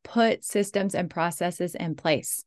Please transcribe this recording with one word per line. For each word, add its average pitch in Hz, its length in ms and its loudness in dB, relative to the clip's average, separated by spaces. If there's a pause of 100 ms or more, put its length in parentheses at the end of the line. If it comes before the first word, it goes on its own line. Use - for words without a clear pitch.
put 226 400 2
systems 202 500 0
and 175 160 0
processes 175 640 -2
in 165 220 -4
place. - 520 0